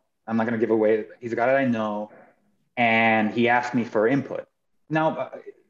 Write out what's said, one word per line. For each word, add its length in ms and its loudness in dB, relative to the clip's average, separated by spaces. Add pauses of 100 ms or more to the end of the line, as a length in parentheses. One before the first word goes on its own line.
(260)
I'm 120 -4
not 80 0
gonna 120 -2
give 140 0
away. 340 2 (140)
He's 140 -8
a 20 -4
guy 100 0
that 100 2
I 100 2
know, 460 -4 (640)
and 560 2
he 180 2
asked 240 0
me 120 0
for 220 0
input. 380 -4 (440)
Now, 280 -2
uh, 120 -8 (400)